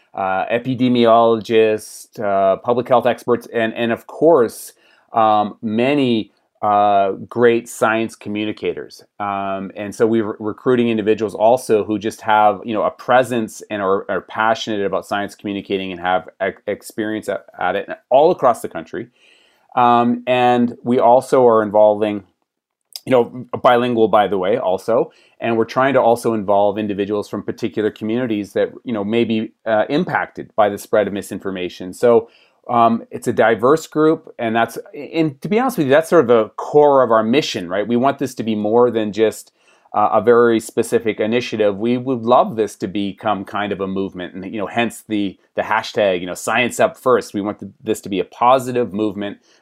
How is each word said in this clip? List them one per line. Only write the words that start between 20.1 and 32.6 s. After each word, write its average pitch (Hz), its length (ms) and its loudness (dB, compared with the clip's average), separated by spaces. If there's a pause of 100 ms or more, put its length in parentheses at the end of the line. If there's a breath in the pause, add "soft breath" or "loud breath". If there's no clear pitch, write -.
and 123 580 2
we 120 140 0
also 127 480 4
are 113 160 6
involving, 104 640 2 (840)
you 117 60 -6
know, 123 340 0 (160)
bilingual, 120 460 2
by 104 200 2
the 98 100 -2
way, 95 200 0
also. 113 540 -2 (280 soft breath)
And 117 180 -2
we're 113 80 0
trying 131 280 0
to 127 80 4
also 117 320 2
involve 101 460 0
individuals 101 500 -4
from 101 140 -8
particular 104 480 -4
communities 110 600 -6
that, 101 160 0 (140)
you 127 100 -8
know, 101 100 -4
may 117 220 2
be, 110 280 -4 (120)
uh, 107 240 0
impacted 131 680 -4
by 104 140 2
the 101 100 -6
spread 107 260 0
of 98 80 -6
misinformation. 92 800 -10
So, 120 360 2 (380 soft breath)